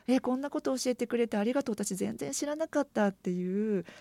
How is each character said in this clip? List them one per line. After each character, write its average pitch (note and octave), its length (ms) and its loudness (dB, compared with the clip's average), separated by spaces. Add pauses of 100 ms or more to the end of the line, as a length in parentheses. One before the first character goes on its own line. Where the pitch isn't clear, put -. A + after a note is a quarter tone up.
「え、 B3+ 100 6
こ B3 160 0
ん C4 60 -2
な C#4+ 100 -4
こ D4+ 100 -2
と C4+ 160 0
教 B3+ 140 0
え B3 60 4
て A#3+ 100 -2
く A#3+ 100 -2
れ A#3 120 2
て A3 80 -2
あ G3+ 80 2
り A#3+ 80 2
が C4+ 100 2
と B3+ 80 -2
う、 G#3 40 0
私 G3+ 200 -2
全 G3+ 220 -2
然 C#4 160 -6
知 C#4+ 120 -2
ら D4 120 -2
な D#4+ 100 -2
か D4+ 160 0
っ - 20 2
た」 G#3+ 240 2
っ F#3+ 40 -2
て - 180 -6
い F#3+ 480 0
う、 E3+ 60 -2 (160)